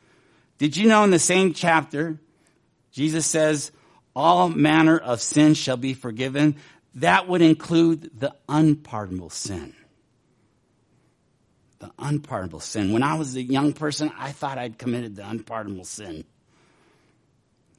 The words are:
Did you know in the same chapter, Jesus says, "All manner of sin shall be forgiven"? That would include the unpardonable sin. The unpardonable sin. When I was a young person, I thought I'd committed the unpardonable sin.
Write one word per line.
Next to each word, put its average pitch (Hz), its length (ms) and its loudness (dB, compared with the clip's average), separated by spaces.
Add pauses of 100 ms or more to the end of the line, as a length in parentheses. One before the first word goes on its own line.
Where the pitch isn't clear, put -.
(580)
Did 147 180 -2
you 214 120 4
know 214 140 6
in 202 80 6
the 175 80 6
same 185 360 2
chapter, 156 640 -2 (720)
Jesus 156 340 -2
says, 156 460 0 (420)
"All 175 340 4
manner 160 480 4
of - 240 -2
sin 151 340 4
shall 135 220 -2
be 131 180 -4
forgiven"? 131 600 -2 (400)
That 180 320 0
would 180 160 2
include 165 760 2
the 131 200 -6 (120)
unpardonable 117 840 0
sin. - 440 -12 (2000)
The 101 180 -18
unpardonable 113 600 -6
sin. 101 320 -4
When 113 100 0
I 151 120 0
was 143 200 -6
a 131 80 -8
young 135 300 0
person, 147 440 -6
I 135 140 -12
thought 139 260 -10
I'd 123 220 -10
committed 120 380 -8
the 101 120 -16
unpardonable 104 560 -12
sin. 120 400 -14 (1500)